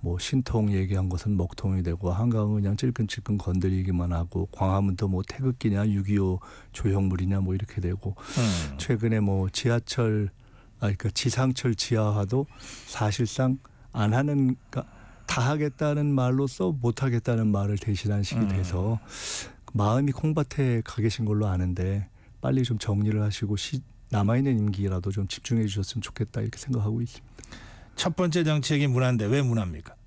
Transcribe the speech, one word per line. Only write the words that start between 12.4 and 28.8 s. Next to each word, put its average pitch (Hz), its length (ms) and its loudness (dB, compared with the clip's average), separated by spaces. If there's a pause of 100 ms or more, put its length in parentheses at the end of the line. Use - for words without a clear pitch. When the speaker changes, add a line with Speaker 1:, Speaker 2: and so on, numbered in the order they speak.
Speaker 1:
사실상 123 720 0 (340)
안 107 220 2
하는, 139 400 2 (160)
그러니까 - 220 -8 (340)
다 123 240 0
하겠다는 147 640 0
말로써 135 580 2
못 120 300 0
하겠다는 117 460 2
말을 101 300 0
대신한 104 440 0
식이 117 200 -2
Speaker 2:
음. 107 60 2
Speaker 1:
돼서 95 520 0 (720)
마음이 117 400 2
콩밭에 139 720 0
가 - 180 -6
계신 110 220 0
걸로 104 240 2
아는데 92 600 0 (320)
빨리 131 220 2
좀 117 160 0
정리를 107 420 0
하시고 104 360 -2
시-, - 260 -6 (280)
남아있는 117 480 2
임기라도 98 520 0
좀 95 160 -2
집중해 113 400 -2
주셨으면 101 360 -4
좋겠다 - 380 -6
이렇게 107 180 -6
생각하고 113 440 -2
있습니다. - 240 -10 (720)
Speaker 2:
첫 180 180 -2
번째 175 300 2
정책이 151 420 2